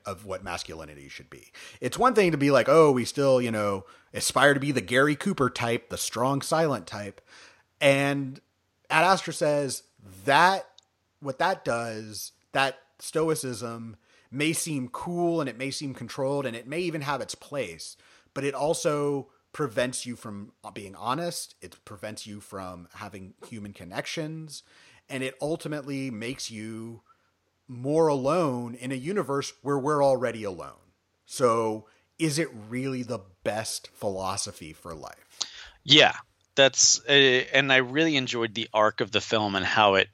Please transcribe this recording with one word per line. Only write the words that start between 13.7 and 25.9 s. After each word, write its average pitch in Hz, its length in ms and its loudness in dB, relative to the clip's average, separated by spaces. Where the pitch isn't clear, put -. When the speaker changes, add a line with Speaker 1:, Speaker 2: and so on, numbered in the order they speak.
Speaker 1:
may 147 240 -2
seem 143 340 -4
cool 170 540 -2
and 135 80 -4
it 110 80 -14
may 135 120 -6
seem 139 220 -8
controlled 135 540 -4
and 113 100 -6
it 117 100 -14
may 151 140 -6
even 165 220 -4
have 139 180 -4
its 104 140 -10
place, 101 640 -10
but 135 120 -8
it 139 100 -2
also 143 720 -2
prevents 127 540 -2
you 120 100 -10
from, 104 360 -14
uh, 107 60 -14
being 98 240 -14
honest. 139 680 -6
It 90 240 -20
prevents 107 420 -14
you 101 140 -14
from 92 540 -14
having 98 400 -14
human 101 240 -14
connections. 151 920 -10
And 131 140 -6
it 131 180 -6
ultimately 143 680 -6